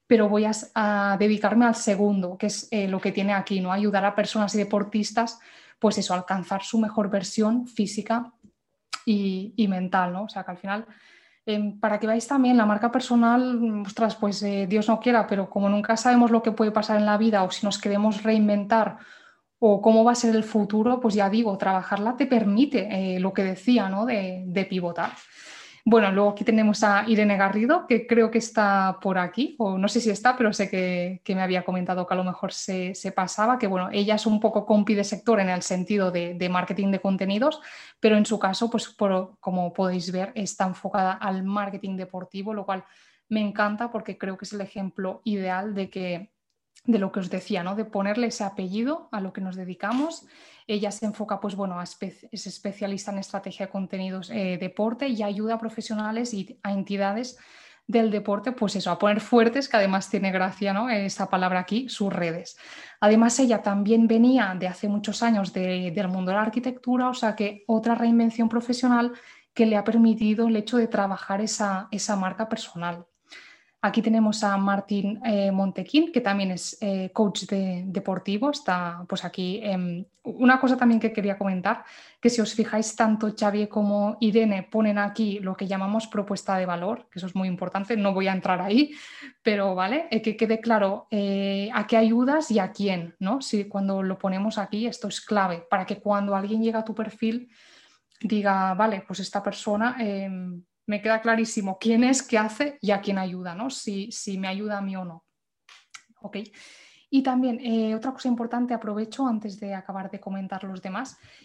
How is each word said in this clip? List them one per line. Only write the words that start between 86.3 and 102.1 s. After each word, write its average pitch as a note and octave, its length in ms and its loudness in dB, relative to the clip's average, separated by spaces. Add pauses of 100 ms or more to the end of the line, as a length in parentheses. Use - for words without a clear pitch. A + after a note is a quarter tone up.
de F#3 100 -2
valor, F3+ 440 -4
que F3+ 100 -14
eso F#3 60 -8
es F3 100 -8
muy F#3+ 100 -2
importante, F#3+ 500 -4
no G3 160 2
voy F#3+ 140 0
a F#3+ 60 2
entrar F#3 280 0
ahí, A3 300 4 (520)
pero G3 340 0
vale, A#3+ 340 -2
eh, A3+ 100 2
que A3 160 -2
quede A3 240 0
claro, G#3+ 520 2
eh, G3 600 -2
a G#3+ 140 -2
qué A3+ 100 4
ayudas B3 540 4
y G#3+ 80 4
a F#3 140 0
quién, F3+ 480 -4
¿no? G#3+ 200 -2
Si G3+ 280 -4
cuando G3 340 -2
lo F#3+ 160 -4
ponemos G3 400 -2
aquí, G#3 280 -4
esto G#3+ 200 -8
es - 140 -8
clave, F#3 500 -2
para F#3+ 160 0
que G3 140 -8
cuando G3+ 340 0
alguien G3+ 260 -2
llega A3+ 200 0
a A3 40 -4
tu A3 100 -6
perfil A3+ 540 -4 (720)
diga, G3 540 0
"Vale, F#3+ 320 0
pues F#3+ 140 -10
esta - 220 -6
persona, G#3+ 580 -2
em, F#3+ 600 -6 (280)
me G#3 140 -4
queda A3 180 0
clarísimo A3+ 580 -2
quién A3+ 260 4
es, B3+ 180 4